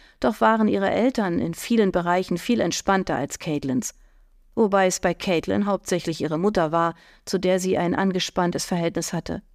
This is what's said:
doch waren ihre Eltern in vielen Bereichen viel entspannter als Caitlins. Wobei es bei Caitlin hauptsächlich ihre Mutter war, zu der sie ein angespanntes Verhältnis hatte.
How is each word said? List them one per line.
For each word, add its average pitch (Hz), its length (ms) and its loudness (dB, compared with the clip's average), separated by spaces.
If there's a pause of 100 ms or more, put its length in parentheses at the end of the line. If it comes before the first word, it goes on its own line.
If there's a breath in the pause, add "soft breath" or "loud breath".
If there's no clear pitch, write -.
(220 soft breath)
doch 233 180 0
waren 220 300 4
ihre 196 200 2
Eltern 208 500 0
in 165 140 -4
vielen 220 380 2
Bereichen 180 460 0
viel 220 240 0
entspannter 180 560 0
als 139 200 -6
Caitlins. 147 560 -4 (640)
Wobei 196 320 4
es 180 140 -2
bei 175 120 2
Caitlin 185 520 0
hauptsächlich 180 560 -2
ihre 156 160 -2
Mutter 180 340 2
war, 165 240 0 (300 soft breath)
zu - 120 -2
der 185 220 2
sie 185 180 0
ein 175 180 0
angespanntes 185 680 -2
Verhältnis 170 480 -2
hatte. 175 300 -6 (140)